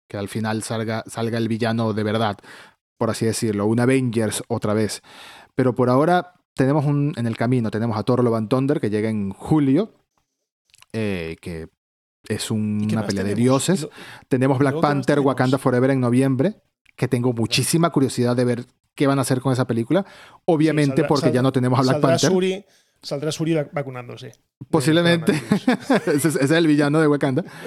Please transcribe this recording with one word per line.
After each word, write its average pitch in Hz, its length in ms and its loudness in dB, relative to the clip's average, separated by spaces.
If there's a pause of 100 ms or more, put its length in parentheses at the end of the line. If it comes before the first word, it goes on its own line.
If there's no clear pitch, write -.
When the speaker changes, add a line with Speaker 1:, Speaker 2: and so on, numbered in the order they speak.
Speaker 1:
que - 100 -12
al 101 100 -8
final 110 360 -6
salga, 110 440 -6
salga 113 300 -6
el 113 100 0
villano 113 460 0
de 107 100 -2
verdad, 107 340 -2 (600)
por 117 140 -2
así 113 140 -4
decirlo, 107 420 -2
un 113 120 0
Avengers 120 680 0
otra 107 260 -2
vez. 107 300 -2 (500)
Pero 127 220 0
por 123 140 2
ahora 170 440 2 (220)
tenemos 139 300 0
un, 143 320 0
en 117 100 -2
el 113 100 -4
camino, 120 320 0
tenemos 110 280 -2
a 107 60 -2
Thor 123 200 2
Love 117 120 2
and 110 140 -2
Thunder, 139 320 0
que 110 80 -2
llega 107 200 0
en 104 220 -4
julio, 151 640 0 (1000)
eh, 95 480 -4
que 82 260 -10 (600)
es 107 220 -6
un, 107 340 -2
Speaker 2:
¿Y 107 40 -2
qué 107 60 -2
Speaker 1:
una 110 80 0
Speaker 2:
más 104 60 -6
Speaker 1:
pelea 98 160 -2
de 101 120 -4
Speaker 2:
tenemos? 117 80 0 (240)
Speaker 1:
dioses. 175 160 0
Speaker 2:
Lo, - 60 -10 (380)
Speaker 1:
Tenemos 135 300 2
Black 135 160 2
Speaker 2:
luego, 160 80 -4
¿qué 160 60 2
más 147 80 2
Speaker 1:
Panther, 143 220 0
Speaker 2:
tenemos? 139 100 2
Speaker 1:
Wakanda 127 320 2
Forever 127 320 2
en 135 80 0
noviembre, 131 560 2 (400)
que 123 120 -2
tengo 123 260 0
muchísima 135 580 0
curiosidad 123 440 0
de 127 100 2
ver 120 200 -2 (300)
qué 143 120 2
van 139 120 2
a 127 40 0
hacer 123 180 -2
con 135 120 0
esa 123 140 0
película. 123 380 0 (400)
Obviamente, 151 400 2
Speaker 2:
Sí, 139 40 2 (120)
saldrá, 151 60 0
Speaker 1:
porque 143 200 2
ya - 60 -
Speaker 2:
saldrá, 123 100 2
Speaker 1:
no 131 80 2
tenemos 127 280 0
a - 40 4
Black 127 120 2
Speaker 2:
saldrá - 160 2
Speaker 1:
Panther. 180 200 2
Speaker 2:
Shuri, 185 340 -2 (360)
saldrá 147 280 -8
Shuri 160 240 -2
vac-, 147 200 -2
vacunándose. 123 580 -10 (380)
Speaker 1:
Posiblemente. 170 640 2
Speaker 2:
Del 151 80 -4
coronavirus. - 680 0
Speaker 1:
<laughs> - 0 -
Ese 156 220 2
es, 147 60 0
ese 135 100 0
es 139 60 2
el 165 160 4
villano 147 340 4
de 156 60 4
Wakanda. 143 360 0 (240)